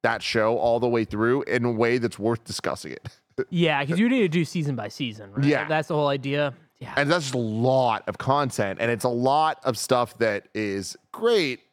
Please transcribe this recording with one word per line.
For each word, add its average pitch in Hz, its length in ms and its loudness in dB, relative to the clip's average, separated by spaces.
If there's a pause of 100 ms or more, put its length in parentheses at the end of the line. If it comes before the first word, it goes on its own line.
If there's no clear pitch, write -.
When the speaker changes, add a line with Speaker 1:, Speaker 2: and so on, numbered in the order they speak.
Speaker 1:
that 113 200 0
show 113 340 2
all 117 240 2
the 123 80 2
way 117 160 2
through 117 380 0
in 120 220 0
a 120 60 2
way 117 280 2
that's 117 200 -4
worth 110 260 -2
discussing - 480 -8
it. - 140 -14 (320)
<laughs> 131 120 -2
Speaker 2:
Yeah, 156 340 2
'cause 165 140 -2
you 226 100 4
need 254 120 2
to 190 80 2
do 160 180 0
season 147 300 -4
by 104 120 -8
season, 107 460 -10
right? 139 100 0
Speaker 1:
Yeah. 139 240 2
Speaker 2:
That's 156 200 -2
the 170 60 -2
whole 147 140 2
idea. 139 460 -2 (240)
Yeah. 117 180 -14
Speaker 1:
And 143 140 2
that's 170 140 2
just 131 100 -6
a 127 40 0
lot 120 720 2
of 104 80 -4
content, 127 640 0
and 117 100 2
it's 117 140 -2
a 127 60 4
lot 139 540 2
of 120 120 0
stuff 123 420 0
that 107 360 0
is 101 420 -4 (160)
great 208 480 0 (120)